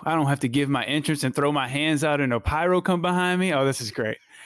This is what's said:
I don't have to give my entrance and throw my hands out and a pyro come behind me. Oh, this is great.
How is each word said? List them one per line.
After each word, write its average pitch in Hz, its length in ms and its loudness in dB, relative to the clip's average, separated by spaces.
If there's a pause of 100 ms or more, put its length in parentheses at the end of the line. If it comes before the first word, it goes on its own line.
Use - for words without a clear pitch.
I 156 100 0
don't 156 140 2
have 139 120 2
to 135 80 0
give 139 200 0
my 131 160 0
entrance 147 400 -2
and 131 100 -2
throw 143 160 2
my 139 160 0
hands 147 380 0
out 147 160 2
and 131 120 0
a 120 60 0
pyro 175 420 0
come 180 220 0
behind 180 380 0
me. 185 120 0
Oh, 135 120 2
this 135 160 0
is 117 100 -8
great. 110 280 -4 (280)